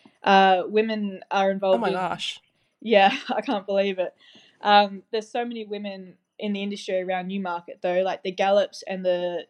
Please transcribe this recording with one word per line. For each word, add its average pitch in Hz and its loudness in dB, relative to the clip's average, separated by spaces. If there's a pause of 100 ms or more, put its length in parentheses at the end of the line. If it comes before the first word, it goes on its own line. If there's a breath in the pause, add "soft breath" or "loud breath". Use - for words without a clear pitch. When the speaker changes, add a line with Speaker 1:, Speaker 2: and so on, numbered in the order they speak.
(240 soft breath)
Speaker 1:
Uh, 190 6
women 214 -2 (120)
are 196 2
involved 196 0
Speaker 2:
Oh - -4
my 202 0
Speaker 1:
in 190 0
Speaker 2:
gosh. 180 -6 (400)
Speaker 1:
Yeah, 208 6 (100)
<laughs> - -10
I 214 -4
can't 208 -4
believe 196 0
it. 175 -4 (500 soft breath)
Um, 202 4
there's 214 -4
so 240 -4
many 233 -8
women 202 -12 (200)
in 208 -4
the 196 -4
industry 202 -4
around 185 -4
Newmarket, 185 -8
though. 180 2
Like, 185 -4
the 190 -6
gallops 196 2
and 185 -6
the, 180 -2